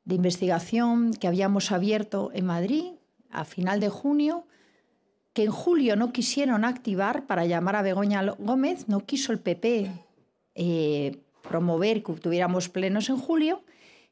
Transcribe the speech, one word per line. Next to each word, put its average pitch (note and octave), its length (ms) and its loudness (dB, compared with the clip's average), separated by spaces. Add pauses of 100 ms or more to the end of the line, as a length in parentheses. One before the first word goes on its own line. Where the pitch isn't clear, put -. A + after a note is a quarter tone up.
de F3+ 80 0
investigación F#3 960 2
que G3 160 -2
habíamos F#3+ 420 2
abierto G3+ 640 -2
en F#3 140 -2
Madrid A#3 460 -2 (380)
a D#3+ 140 -6
final F#3 340 -2
de G3+ 120 0
junio, D4 560 0 (880)
que A3 100 2
en G#3+ 60 2
julio C4 460 2
no A#3 180 0
quisieron B3+ 500 0
activar G#3 600 -2
para F3 180 0
llamar F3 320 2
a G#3 60 0
Begoña G3 400 0
Lo-, G3+ 160 -2
Gómez, C4 500 0
no G3+ 120 2
quiso C4+ 320 -4
el G#3+ 60 -2
P F3 160 -2
P, G3+ 380 0 (640)
eh, D3+ 640 0 (220)
promover F3 600 0
que E3+ 120 -8
tuviéramos F3+ 560 0
plenos F#3+ 400 -2
en C4 80 0
julio, D#4+ 440 0 (500)